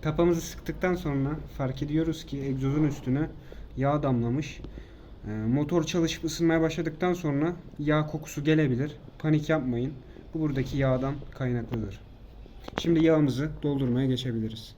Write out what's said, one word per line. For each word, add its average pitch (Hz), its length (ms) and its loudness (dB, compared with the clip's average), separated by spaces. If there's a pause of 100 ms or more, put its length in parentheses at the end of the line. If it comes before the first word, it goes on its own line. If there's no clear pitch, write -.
Tapamızı 170 380 4
sıktıktan - 540 -4
sonra 139 360 0 (280)
fark 135 240 -2
ediyoruz 156 440 0
ki 139 140 -6
egzozun 135 440 0
üstüne 143 460 0 (460)
yağ 143 260 2
damlamış. 123 580 0 (640)
Ee, 104 40 -6
motor 143 540 2
çalışıp 160 400 0
ısınmaya 165 360 2
başladıktan 160 540 0
sonra 160 420 0 (220)
yağ 151 280 2
kokusu 151 380 -6
gelebilir. 151 520 4 (220)
Panik 151 300 2
yapmayın. 127 440 0 (420)
Bu 160 60 -2
buradaki 135 360 0
yağdan 135 380 2 (160)
kaynaklıdır. 117 720 -4 (760)
Şimdi 165 260 4
yağımızı 151 460 4 (120)
doldurmaya 135 440 2
geçebiliriz. 117 720 -4